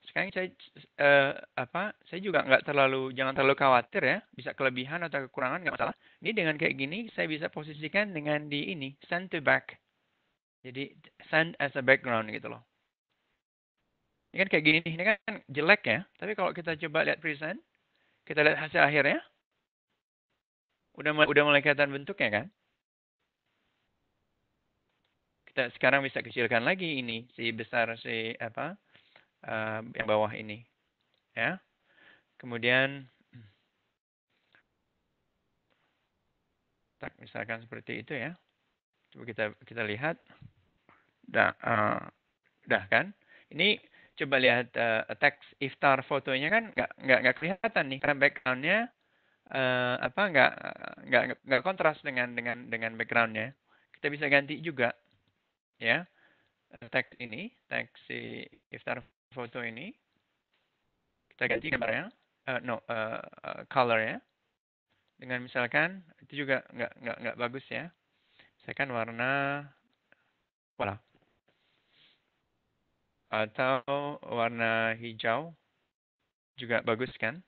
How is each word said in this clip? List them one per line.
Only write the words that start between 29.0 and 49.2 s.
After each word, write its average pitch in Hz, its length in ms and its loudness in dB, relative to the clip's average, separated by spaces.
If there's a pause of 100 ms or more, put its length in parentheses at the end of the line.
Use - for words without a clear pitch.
eh, 110 360 -4 (200)
yang 117 80 -2
bawah 107 240 2
ini. 107 320 -12 (720)
Ya. 139 240 -2 (800)
Kemudian, 127 640 0 (4000)
tak, - 240 -14
misalkan 113 400 -8
seperti 117 400 -10
itu 131 160 -10
ya. 131 160 -6 (800)
Coba 120 160 -16
kita, 113 160 -2 (240)
kita 113 160 -6
lihat. 123 320 -4 (1120)
Dah, - 240 4
eh, 110 480 0 (640)
dah 104 240 0
kan? 151 240 2 (400)
Ini 190 240 2 (360)
coba 139 280 -2
lihat, 120 360 4
eh, 113 280 2 (160)
teks - 400 0
iftar 135 440 2
fotonya 139 480 -2
kan 226 200 0
nggak, - 180 -2 (100)
nggak, 131 240 6
nggak 127 120 4
kelihatan 185 560 -2
nih, 131 80 -6
karena 143 200 0
backgroundnya, 139 580 2 (760)